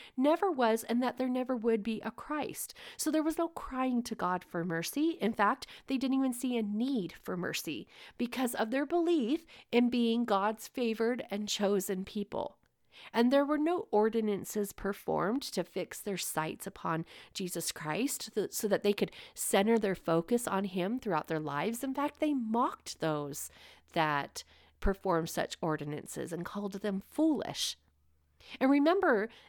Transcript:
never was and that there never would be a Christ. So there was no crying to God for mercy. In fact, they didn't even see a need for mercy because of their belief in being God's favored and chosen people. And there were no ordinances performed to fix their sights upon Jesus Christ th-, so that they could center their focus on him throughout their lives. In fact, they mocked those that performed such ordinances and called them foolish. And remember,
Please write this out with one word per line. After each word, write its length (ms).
never 340
was 340
and 180
that 160
there 100
never 280
would 260
be 180
a 120
Christ. 600
So 140
there 140
was 140
no 100
crying 560
to 100
God 300
for 200
mercy. 560
In 120
fact, 340
they 100
didn't 180
even 160
see 240
a 60
need 580
for 160
mercy 520
because 380
of 160
their 160
belief 580
in 180
being 340
God's 440
favored 600
and 200
chosen 560
people. 520
And 200
there 120
were 140
no 320
ordinances 800
performed 720
to 220
fix 340
their 180
sights 520
upon 360
Jesus 380
Christ 640
th-, 180
so 160
that 160
they 80
could 180
center 440
their 180
focus 500
on 180
him 340
throughout 280
their 140
lives. 420
In 120
fact, 260
they 120
mocked 680
those 500
that 520
performed 500
such 300
ordinances 720
and 120
called 300
them 340
foolish. 680
And 100
remember, 580